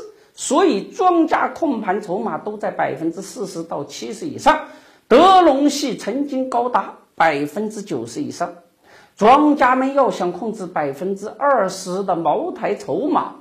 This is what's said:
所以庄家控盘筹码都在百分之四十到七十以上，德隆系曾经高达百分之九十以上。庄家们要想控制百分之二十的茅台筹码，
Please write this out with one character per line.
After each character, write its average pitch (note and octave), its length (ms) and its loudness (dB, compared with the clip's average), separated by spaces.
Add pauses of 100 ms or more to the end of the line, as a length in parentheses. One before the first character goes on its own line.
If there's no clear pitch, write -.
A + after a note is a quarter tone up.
(340)
所 E4+ 320 2
以 A#3+ 160 2
庄 E4+ 460 2
家 - 180 0
控 C#4 340 -2
盘 G3+ 220 -2
筹 F3 160 -4
码 G3 180 -4
都 G#3 220 -8
在 G3+ 140 -4
百 C#3 240 -2
分 E3 160 -4
之 F#3+ 100 -10
四 G#3 240 -10
十 E3 160 -8
到 D#3+ 220 -8
七 A3+ 280 -12
十 F#3+ 140 -10
以 C3+ 120 -8
上， D#4 260 2 (420)
德 F#4 360 8
隆 C#4+ 260 4
系 A3 280 -4
曾 C4+ 300 -4
经 C4 220 -4
高 B3 220 0
达 G3 260 -2 (180)
百 D3+ 300 2
分 G#3 260 -6
之 G#3+ 120 -10
九 A#2+ 240 -6
十 A2+ 160 -8
以 A#2+ 80 -6
上。 F3 240 -6 (600)
庄 C#4+ 380 6
家 C4 220 4
们 C4+ 180 -2
要 C4 160 4
想 F3+ 220 -4
控 G#3+ 200 -6
制 F#3 140 -10
百 D3+ 260 -4
分 F#3 220 -6
之 G3 140 -10
二 B3+ 400 0
十 F#3 340 -6
的 F#3+ 140 -2
茅 E3+ 340 -2
台 G3+ 240 -4
筹 G3+ 320 -4
码， A3+ 340 -2